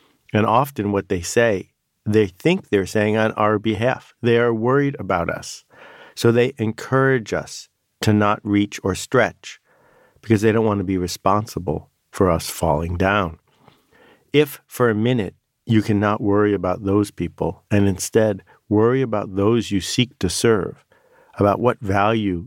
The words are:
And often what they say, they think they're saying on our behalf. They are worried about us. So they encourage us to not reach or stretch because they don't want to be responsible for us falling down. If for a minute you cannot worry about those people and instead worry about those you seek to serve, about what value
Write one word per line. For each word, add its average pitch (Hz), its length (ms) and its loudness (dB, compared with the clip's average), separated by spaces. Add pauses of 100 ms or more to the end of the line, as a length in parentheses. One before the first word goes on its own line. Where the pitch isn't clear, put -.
(320)
And 107 140 2
often 110 440 0
what 98 200 -4
they 92 100 -2
say, 107 540 -2 (320)
they 107 220 2
think 180 420 -2
they're 98 160 2
saying 107 320 0
on 110 140 0
our 107 260 0
behalf. 110 640 -4
They 117 160 2
are 120 160 2
worried 139 440 0
about 92 300 -2
us. - 380 -10 (480)
So 120 180 2
they 120 240 0
encourage 127 800 -2
us - 340 -10 (320)
to 110 120 2
not 104 300 2
reach 101 400 -2
or 95 120 -2
stretch - 640 -2 (600)
because 110 200 2
they 110 120 4
don't 113 120 0
want 104 140 0
to 95 60 -4
be 95 120 -2
responsible 92 920 -4 (200)
for 92 200 2
us 85 180 0
falling 85 480 -2
down. 95 420 0 (920)
If 147 340 0
for 123 220 0
a 110 60 2
minute 110 400 -2 (320)
you 110 160 4
cannot 104 400 0
worry 101 320 2
about 92 280 -2
those 98 280 2
people 82 600 -6
and 101 160 4
instead 98 560 0 (280)
worry 117 320 2
about 104 340 -6
those 107 340 2
you 98 120 -2
seek - 380 -4
to 90 100 -2
serve, 110 520 0 (520)
about 101 260 2
what 120 200 0
value 101 640 0